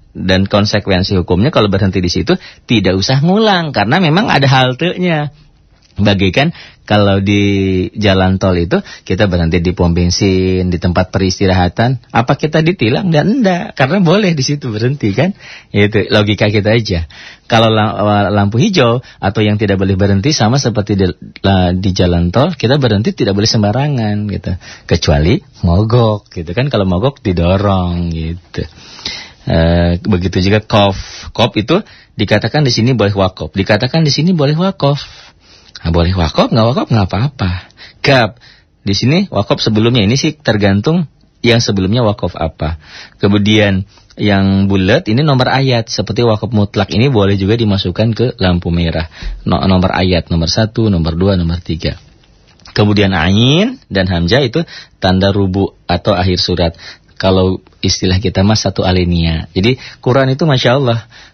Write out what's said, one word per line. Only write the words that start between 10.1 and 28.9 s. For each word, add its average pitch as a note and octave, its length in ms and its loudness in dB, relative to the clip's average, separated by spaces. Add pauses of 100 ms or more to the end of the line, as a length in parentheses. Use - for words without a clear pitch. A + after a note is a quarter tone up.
di F2 80 -4
tempat F2+ 320 0
peristirahatan, F#2+ 880 0 (100)
apa B2 240 0
kita D#3 300 -2
ditilang? E3 480 0
Dan F#3 260 2
enggak, F#3 380 -2
karena C#3+ 240 0
boleh F#3 320 2
di D3+ 80 -2
situ C3 320 -4
berhenti A#2 400 -2
kan? D3+ 240 0 (320)
Itu G2+ 400 0
logika G#2 400 0
kita G#2 240 0
aja. F#2+ 320 -2 (400)
Kalau A2+ 240 2
la-, G#2 640 0
lampu G2+ 240 0
hijau B2+ 480 2 (160)
atau G#2 240 -2
yang G#2+ 160 0
tidak G2 160 0
boleh F#2+ 240 0
berhenti G2 320 2
sama A#2 240 0
seperti G#2+ 400 -2
di, F#2+ 100 2 (380)
la-, F#2 320 2
di F#2 160 -2
jalan F2 400 0
tol, D3+ 240 0
kita C3+ 240 0
berhenti A2+ 320 0
tidak G2 240 -2
boleh G#2 160 0
sembarangan A2 640 0 (160)
gitu. F2+ 240 -6 (320)
Kecuali D#2+ 560 0 (160)
mogok G#2+ 720 0
gitu F2 240 -8
kan, C3+ 160 -2
kalau G2 160 0
mogok F#2+ 320 -2
didorong F2 880 0
gitu. E2 560 -8 (800)